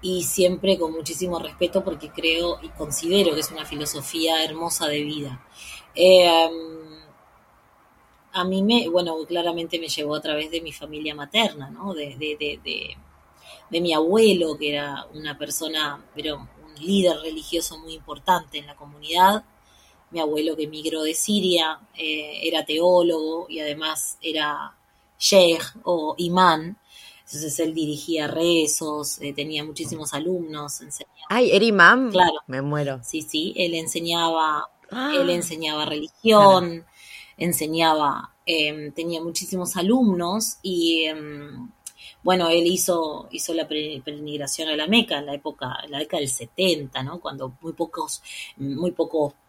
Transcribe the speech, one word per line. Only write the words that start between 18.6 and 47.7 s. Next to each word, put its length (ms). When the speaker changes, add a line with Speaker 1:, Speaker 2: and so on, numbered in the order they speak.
Speaker 1:
la 100
comunidad. 680
Mi 100
abuelo 360
que 80
emigró 380
de 120
Siria, 680
eh, 500
era 200
teólogo 840
y 120
además 640
era 520
sheikh 440
o 340
imán. 600
Entonces 340
él 140
dirigía 520
rezos, 920
eh, 140
tenía 300
muchísimos 500
alumnos, 680
enseñaba. 340
Speaker 2:
Ay, 220
¿era 140
imán? 460
Speaker 1:
Claro. 360
Speaker 2:
Me 160
muero. 400
Speaker 1:
Sí, 200
sí, 340
él 180
enseñaba, 960
Speaker 2:
Ah. 240
Speaker 1:
él 140
enseñaba 560
religión, 840
Speaker 2:
Claro. 140
Speaker 1:
enseñaba, 960
em, 480
tenía 280
muchísimos 540
alumnos 840
y, 420
em, 640
bueno, 260
él 180
hizo, 640
hizo 220
la 160
pre-, 340
peregrinación 680
a 60
la 100
Meca 320
en 80
la 80
época, 500
en 60
la 80
década 220
del 100
setenta, 720
¿no? 180
Cuando 400
muy 140